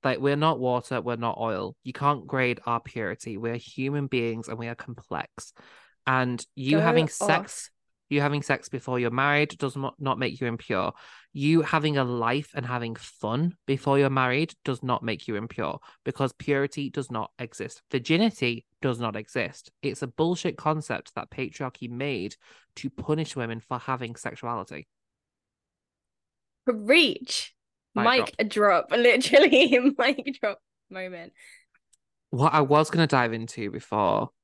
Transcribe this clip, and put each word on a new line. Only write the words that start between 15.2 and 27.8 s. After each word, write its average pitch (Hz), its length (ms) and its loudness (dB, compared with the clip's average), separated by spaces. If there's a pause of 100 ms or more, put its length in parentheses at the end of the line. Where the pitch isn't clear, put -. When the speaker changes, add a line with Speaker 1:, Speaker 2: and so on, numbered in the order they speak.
Speaker 1:
you 107 80 -4
impure 104 440 -6 (260)
because 139 280 -2
purity 139 580 -4
does 139 180 -8
not 113 300 -6
exist. - 500 -12
Virginity 135 760 0 (180)
does 123 160 0
not 113 160 -4
exist. - 560 -8 (100)
It's - 220 -4
a 135 40 -6
bullshit 170 500 -2
concept - 580 -4
that - 160 -10
patriarchy 131 580 -8
made 120 460 -6 (400)
to - 160 -8
punish 151 440 -4
women 113 240 -6
for 123 200 -6
having 120 360 -6
sexuality. 113 720 -10 (1800)
Speaker 2:
Preach. 247 880 2 (420)